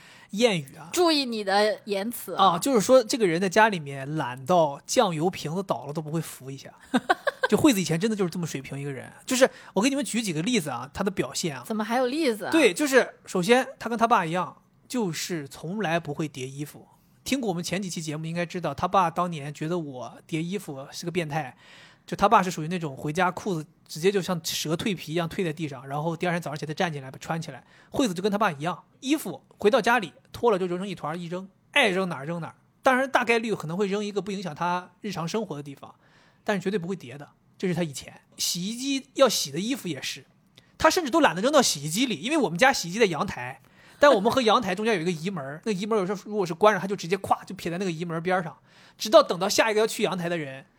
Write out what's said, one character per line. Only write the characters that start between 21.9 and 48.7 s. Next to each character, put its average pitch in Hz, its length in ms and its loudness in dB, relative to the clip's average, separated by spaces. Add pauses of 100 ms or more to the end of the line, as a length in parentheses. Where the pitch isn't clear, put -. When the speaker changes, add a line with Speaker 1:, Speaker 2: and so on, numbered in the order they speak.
Speaker 1:
就 175 100 -6
她 202 140 4
爸 208 140 6
是 180 80 -2
属 160 120 -6
于 156 40 -4
那 185 100 -4
种 151 180 -6
回 151 160 -6
家 180 200 2
裤 180 240 -4
子 156 100 -4 (220)
直 - 120 -12
接 190 120 4
就 196 100 0
像 170 220 -2
蛇 - 320 -2
蜕 196 200 -2
皮 151 180 -10
一 - 20 -4
样 175 120 0
蜕 196 160 -4
在 160 80 -2
地 156 160 -6
上， 135 200 -12
然 147 160 -4
后 165 120 -2
第 180 120 -2
二 170 60 2
天 175 60 0
早 156 120 -6
上 151 80 -6
起 151 60 -6
来 - 20 -10
再 156 80 -8
站 175 180 -2
起 143 60 -8
来 131 100 -12
把 135 80 -18
穿 165 240 -6
起 - 80 -12
来。 127 140 -16 (260)
惠 269 180 2
子 180 60 -2
就 175 80 -6
跟 208 100 0
她 196 60 0
爸 214 140 2
一 135 80 -10
样， 160 240 -6 (160)
衣 277 180 0
服 175 260 -8 (140)
回 208 140 4
到 247 100 4
家 233 160 4
里 175 160 -4 (180)
脱 240 200 2
了 185 80 2
就 185 80 -2
揉 175 100 -2
成 196 100 -6
一 185 60 -6
团 151 200 -6
儿 180 40 -8
一 175 80 -8
扔， 180 240 -10 (220)
爱 262 160 4
扔 190 220 2
哪 147 80 -6
儿 139 100 -10
扔 170 140 -6
哪 147 80 -8
儿。 - 60 -18 (280)
当 262 120 6
然 262 140 0
大 262 140 2
概 233 160 2
率 220 160 -2
可 - 100 -10
能 160 100 -6
会 202 120 0
扔 208 180 -2
一 208 60 -6
个 196 100 -4
不 208 100 -8
影 196 120 -6
响 160 100 -8
她 175 380 -4 (100)
日 208 100 -8
常 160 160 -6
生 - 160 -4
活 151 120 -8
的 143 80 -10
地 143 100 -14
方， - 220 -20 (480)
但 208 120 0
是 175 60 -2
绝 196 80 -2
对 208 80 -2
不 170 100 -4
会 196 80 -6
叠 131 220 -16
的， - 120 -16 (280)
这 196 100 -4
是 175 80 2
她 175 80 0
以 147 100 -6
前。 - 280 -16 (160)
洗 - 280 -4
衣 226 100 -6
机 269 400 -4
要 269 140 6
洗 - 220 -2
的 151 80 -4
衣 233 160 -2
服 190 120 -10
也 139 140 -6
是， - 240 -10 (520)
她 320 120 6
甚 359 140 2
至 254 80 -4
都 330 80 4
懒 170 160 4
得 185 60 -4
扔 262 100 2
到 294 100 8
洗 143 220 0
衣 151 60 -6
机 208 160 0
里， 220 100 -2
因 180 160 -6
为 330 60 2
我 208 120 2
们 170 80 -4
家 254 140 6
洗 214 160 -4
衣 170 60 -8
机 220 60 -4
在 240 60 6
阳 175 220 -2
台， 127 340 -10 (380)
但 285 100 8
我 220 120 6
们 220 100 2
和 254 100 2
阳 220 200 6
台 185 120 -2
中 208 120 -4
间 226 100 2
有 160 60 -2
一 - 20 -4
个 180 80 0
移 165 180 -4
门 165 140 -6
儿， 147 220 -10
那 226 80 -2
移 190 120 -4
门 220 120 0
儿 - 20 2
有 180 80 0
时 202 80 -2
候 196 100 -12
如 208 120 -6
果 190 80 2
是 165 80 -4
关 208 200 6
着， 185 60 0
她 190 80 -4
就 202 80 -4
直 - 100 -10
接 185 120 -2
咵 - 280 -2
就 - 80 -14
撇 185 160 -8
在 170 80 -4
那 202 60 -4
个 185 80 -2
移 165 140 -6
门 165 120 -6
儿 165 40 -4
边 180 160 0
儿 185 40 0
上， 165 140 -10 (420)